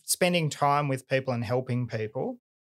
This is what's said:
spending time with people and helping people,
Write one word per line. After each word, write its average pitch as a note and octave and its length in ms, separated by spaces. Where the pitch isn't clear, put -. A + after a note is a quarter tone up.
spending F3+ 460
time C#3+ 360
with C3+ 220
people C3 260
and A#2 100
helping B2 440
people, B2+ 500